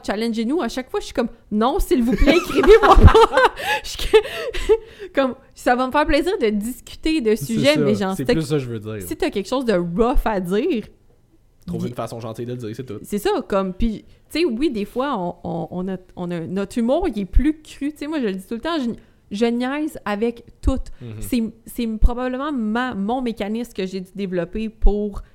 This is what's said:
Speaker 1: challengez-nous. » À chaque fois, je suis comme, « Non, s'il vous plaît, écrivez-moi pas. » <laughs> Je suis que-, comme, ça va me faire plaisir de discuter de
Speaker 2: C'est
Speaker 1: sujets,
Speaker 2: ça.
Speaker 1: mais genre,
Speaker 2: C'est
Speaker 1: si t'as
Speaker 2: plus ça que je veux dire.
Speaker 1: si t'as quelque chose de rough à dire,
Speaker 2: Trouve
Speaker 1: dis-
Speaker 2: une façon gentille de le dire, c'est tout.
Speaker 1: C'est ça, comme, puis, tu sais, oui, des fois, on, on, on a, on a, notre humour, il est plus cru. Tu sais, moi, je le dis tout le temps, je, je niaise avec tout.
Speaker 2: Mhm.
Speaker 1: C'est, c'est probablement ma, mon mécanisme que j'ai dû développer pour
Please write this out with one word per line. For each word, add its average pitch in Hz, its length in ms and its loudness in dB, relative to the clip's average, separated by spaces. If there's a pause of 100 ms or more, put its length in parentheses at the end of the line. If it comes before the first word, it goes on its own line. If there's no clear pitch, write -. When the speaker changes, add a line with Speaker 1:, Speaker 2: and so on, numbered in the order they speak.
Speaker 1:
challengez-nous. » 233 560 -2
À 240 80 -2
chaque 254 200 -8
fois, 415 100 -6
je - 60 -8
suis - 80 -14
comme, « 240 160 -2 (220)
Non, 240 280 2
s'il 277 220 2
vous 226 140 2
plaît, 330 220 6
écrivez-moi 392 580 6
pas. » - 180 10 (480)
<laughs> 855 220 -4
Je - 60 -12
suis - 220 -6
que-, 453 1000 0
comme, 262 220 0 (200)
ça 254 200 2
va 254 120 0
me 254 40 -6
faire 294 140 2
plaisir 320 340 0
de 226 100 2
discuter 247 720 -4
de 220 140 2
Speaker 2:
C'est 220 100 -4
Speaker 1:
sujets, 226 300 2
Speaker 2:
ça. 294 40 2
Speaker 1:
mais 208 160 2
genre, 190 200 -2
Speaker 2:
C'est 143 80 -4
Speaker 1:
si 127 40 -8
t'as 147 60 4
Speaker 2:
plus 160 100 0
ça 151 120 -2
que 143 60 0
je 123 80 -6
veux 113 100 -8
dire. 107 220 -8
Speaker 1:
si 95 160 -8
t'as 330 120 -2
quelque 202 200 -6
chose 269 160 -4
de 220 80 2
rough 175 520 2
à 220 140 -2
dire, 208 460 -2 (800)
Speaker 2:
Trouve 117 160 -6
Speaker 1:
dis- 123 60 -4
Speaker 2:
une 120 60 -14
façon 117 240 -8
gentille 113 260 -10
de 123 80 -8
le 127 40 -8
dire, 117 180 -10
c'est 127 100 -10
tout. 107 180 -12
Speaker 1:
C'est - 160 -6
ça, 359 100 -2 (180)
comme, 190 260 -2
puis, 214 300 -2 (280)
tu 302 80 -4
sais, 349 60 2
oui, 269 260 0
des 202 140 -4
fois, 254 320 -4
on, 175 260 -6
on, 170 280 -6
on 185 160 -6
a, 190 100 -6 (180)
on 175 160 -8
a, 175 100 -6
notre 185 380 -6
humour, 285 280 0
il 214 140 -4
est 190 40 -6
plus 302 360 2
cru. - 300 -8
Tu 302 60 -12
sais, 285 100 -8
moi, 311 120 -4
je 247 80 -2
le 190 60 -2
dis 190 140 -10
tout 233 80 -8
le 226 60 -8
temps, 330 180 -4
je, 240 100 -2 (420)
je 208 140 0
niaise 254 600 -2
avec 226 400 -4 (160)
tout. 269 180 0 (220)
Speaker 2:
Mhm. 120 60 -14 (120)
Speaker 1:
C'est, 233 240 -2 (220)
c'est 233 220 -6 (100)
probablement 254 540 2
ma, 240 440 -2
mon 214 260 -2
mécanisme 226 520 -6
que 190 120 -4
j'ai 185 160 -8
dû 180 140 -14
développer 190 540 -6
pour 208 520 2 (140)